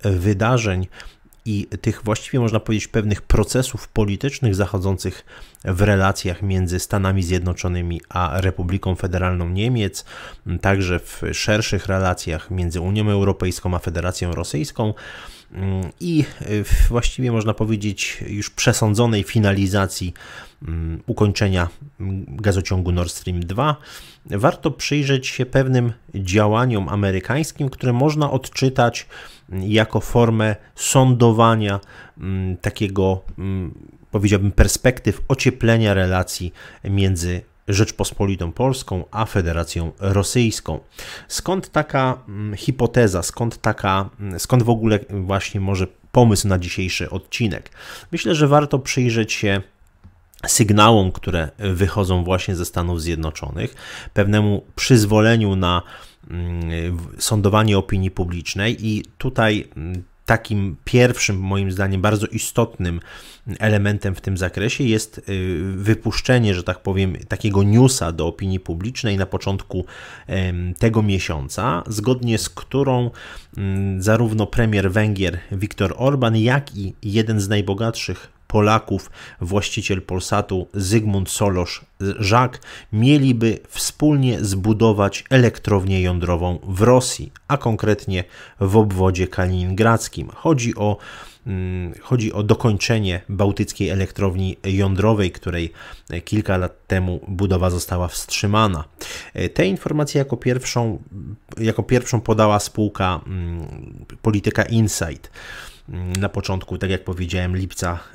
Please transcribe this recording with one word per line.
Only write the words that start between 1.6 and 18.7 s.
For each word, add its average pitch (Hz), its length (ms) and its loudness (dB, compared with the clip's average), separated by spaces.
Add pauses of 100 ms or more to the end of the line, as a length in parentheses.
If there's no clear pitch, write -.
tych, - 220 -2
właściwie 110 360 -2
można 113 200 2
powiedzieć, 107 280 -2
pewnych 104 340 0
procesów - 680 0
politycznych 104 680 0
zachodzących 95 720 -2 (400)
w 90 160 0
relacjach 98 600 2
między 92 380 0
Stanami 95 440 0
Zjednoczonymi 87 880 -2
a 87 320 -2
Republiką 92 540 -2
Federalną 90 540 -2
Niemiec, 104 560 -2 (560)
także 95 380 2
w - 220 -12 (120)
szerszych 107 520 0
relacjach 92 680 -2
między 87 300 -2
Unią 104 280 0
Europejską 95 640 0
a 85 40 -2
Federacją 87 540 -4
Rosyjską, 110 600 -4 (580)
mm, 95 380 -4 (100)
i, 160 260 0 (160)
y, 104 220 -2
w, - 260 4
właściwie 120 420 0
można 110 220 0
powiedzieć, 104 720 -4
już 101 220 -6
przesądzonej 110 720 2